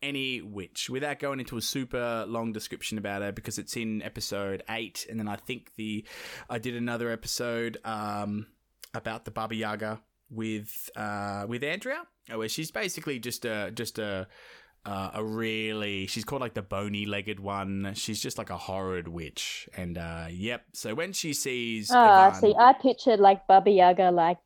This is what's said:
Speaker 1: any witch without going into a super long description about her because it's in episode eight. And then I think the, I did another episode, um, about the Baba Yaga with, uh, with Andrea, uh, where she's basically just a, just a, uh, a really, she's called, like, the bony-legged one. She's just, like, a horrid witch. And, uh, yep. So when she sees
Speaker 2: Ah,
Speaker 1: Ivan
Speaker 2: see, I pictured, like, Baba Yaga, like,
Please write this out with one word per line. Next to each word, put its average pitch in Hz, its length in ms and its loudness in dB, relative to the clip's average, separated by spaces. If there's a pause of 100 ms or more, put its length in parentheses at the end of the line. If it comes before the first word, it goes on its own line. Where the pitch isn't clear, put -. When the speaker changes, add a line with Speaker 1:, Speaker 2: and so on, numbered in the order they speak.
Speaker 1:
any 135 400 -4
witch 101 480 -10
without 139 300 -6
going 139 200 -4
into 123 180 -8
a 110 40 -6
super 120 680 -4
long 113 240 -4
description - 460 -8
about 101 240 -4
her 101 100 -4
because 107 280 -8
it's - 180 -10
in 110 240 -4
episode 98 680 -6
eight. 113 400 -8
And 110 100 -8
then 107 80 -4
I 101 80 -6
think - 400 -10
the, 107 280 -6 (460)
I 120 80 -4
did 120 180 -6
another 120 360 -4
episode, 117 760 -4
um, 104 640 -6 (480)
about 113 300 -8
the 110 60 -12
Baba 110 240 -6
Yaga 107 460 -4 (280)
with, 110 680 -8
uh, 101 520 -6
with 120 160 -6
Andrea, 208 380 -6 (320)
uh, 113 60 -8
where - 100 -4
she's 156 220 -6
basically 160 480 -6
just 117 260 -8
a, 107 280 -4
just 113 260 -8
a, 98 280 -4 (580)
uh, 98 280 -6
a 107 100 -6
really, 110 840 -4
she's 110 180 -6
called, 139 160 -6
like, 120 140 -8
the 110 60 -6
bony-legged 101 760 -4
one. 98 560 -4
She's 107 260 -6
just, 123 160 -6
like, 110 120 -8
a 92 80 -6
horrid 92 500 -4
witch. - 720 -10
And, 87 200 -6
uh, 82 340 -8
yep. 110 420 -6
So 110 220 -8
when 175 180 -4
she 139 200 -4
sees 117 580 -4
Speaker 2:
Ah, 208 380 12
Speaker 1:
Ivan 190 120 0
Speaker 2:
see, 214 160 6
I 247 160 10
pictured, 240 460 4
like, 196 280 8
Baba 190 240 10
Yaga, 180 400 8
like, 175 340 4